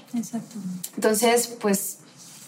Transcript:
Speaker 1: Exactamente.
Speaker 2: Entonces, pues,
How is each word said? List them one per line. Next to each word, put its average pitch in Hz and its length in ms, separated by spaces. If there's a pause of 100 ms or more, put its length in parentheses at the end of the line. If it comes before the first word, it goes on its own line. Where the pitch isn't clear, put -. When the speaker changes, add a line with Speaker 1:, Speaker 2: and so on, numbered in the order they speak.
(140)
Speaker 1:
Exactamente. 196 800
Speaker 2:
Entonces, 226 540 (120)
pues, - 380 (500)